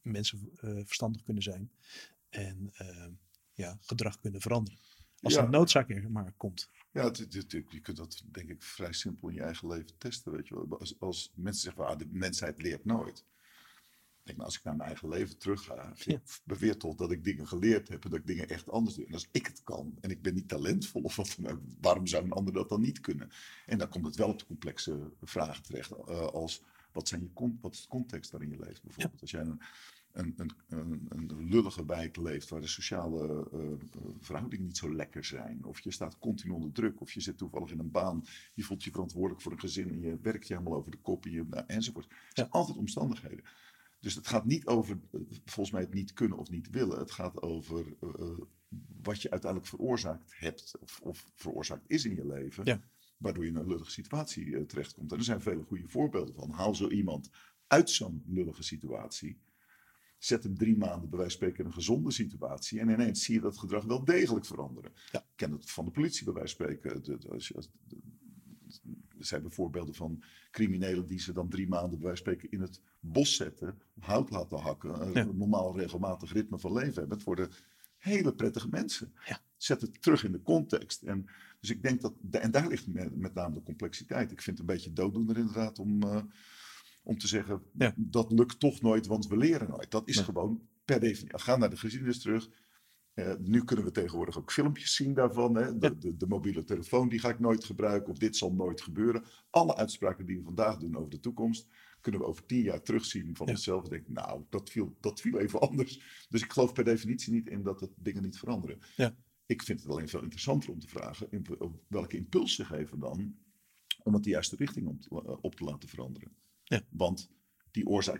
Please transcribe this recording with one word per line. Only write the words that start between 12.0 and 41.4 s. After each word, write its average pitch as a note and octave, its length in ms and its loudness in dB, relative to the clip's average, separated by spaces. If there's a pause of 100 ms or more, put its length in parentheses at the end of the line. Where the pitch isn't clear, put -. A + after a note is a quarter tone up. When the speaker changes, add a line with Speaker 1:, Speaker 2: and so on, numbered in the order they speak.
Speaker 2:
mensheid F2+ 500 -2
leert E2 240 -4
nooit." A2+ 320 0 (1000)
Ik - 100 -20
denk, E2+ 80 -14
nou, - 120 -6
als - 80 -6
ik - 60 -14
naar D#2 120 -4
mijn D2+ 140 -6
eigen D#2+ 200 -8
leven F2+ 280 -2
terugga, F#2+ 580 -6
Speaker 1:
Ja. - 200 0
Speaker 2:
ik - 60 -4 (220)
beweer G2+ 340 2
toch D#2+ 180 -4
dat F2 160 0
ik E2 120 -2
dingen E2 240 -2
geleerd G2+ 400 6
heb E2+ 160 -10
en G2 60 -6
dat E2 100 0
ik D#2 80 -10
dingen F2 220 -2
echt - 200 -8
anders A2+ 260 2
doe. - 100 -8
En - 80 -10
als E2+ 180 -8
ik - 140 0
het - 180 -12
kan - 380 -8
en F#2+ 80 -4
ik F#2 120 -6
ben F#2 120 2
niet F#2 140 0
talentvol F2+ 540 0
of - 140 -4
wat - 240 -2
dan D#2 120 -4
ook, D#2+ 100 -6 (200)
waarom F#2 260 6
zou E2+ 160 2
een F#2 80 0
ander F#2+ 220 0
dat F#2 160 0
dan G#2 120 4
niet C3+ 180 2
kunnen? D2 300 -4 (360)
En A2+ 120 2
dan E2+ 120 0
komt F2 160 -4
het D2+ 100 -4
wel G#2+ 140 4
op - 100 0
de - 60 -16
complexe D2+ 680 -6 (100)
vragen D#2 420 -4
terecht, - 280 -8
eh, E2+ 340 -4
als, D#2+ 380 -4 (280)
wat - 160 -6
zijn F2 140 -4
je F2 120 -8
con-, A#2+ 280 -2
wat F#2 120 -8
is - 80 -14
de - 60 -18
context - 440 -8
waarin D2 180 -8
je - 100 -10
leeft, - 240 -16
bijvoorbeeld? - 320 -6
Speaker 1:
Ja. - 60 -20
Speaker 2:
Als - 100 -12
jij D#2+ 100 -4
een D#2+ 200 -4 (520)
een, F2+ 240 -4
een, E2 140 -6 (160)
een, D#2+ 420 -6
een D#2 400 -6
lullige F#2+ 360 6
wijk E2 320 -4
leeft D#2 320 -4
waar D#2 120 -8
de D2+ 60 -8
sociale, D#2+ 840 -2
eh, D#2 80 -6 (120)
eh, D2+ 60 -6 (420)
verhoudingen - 460 -6
niet F2 120 -4
zo D#2 180 -4
lekker D2 300 -6
zijn, A#1 400 -8
of - 140 -12
je F#2+ 120 -8
staat E2 280 -8
continu F#2 320 -4
onder D#2+ 200 -4
druk, A2 300 0
of - 100 -12
je G2 100 -8
zit - 160 -6
toevallig E2 340 -6
in E2 80 -6
een D#2+ 120 -4
baan, F2 320 0 (300)
je G#2+ 100 -6
voelt G2 200 -6
je - 80 -8
verantwoordelijk F2+ 500 -2
voor E2+ 100 -8
een E2 80 -8
gezin F#2 300 -4
en D#2+ 120 -4
je E2 200 -2
werkt A2 260 -4
je G#2 60 -4
helemaal F2 240 -2
over D2 140 -6
de - 60 -12
kop - 280 -2
en E2 60 -6
je, E2 180 -2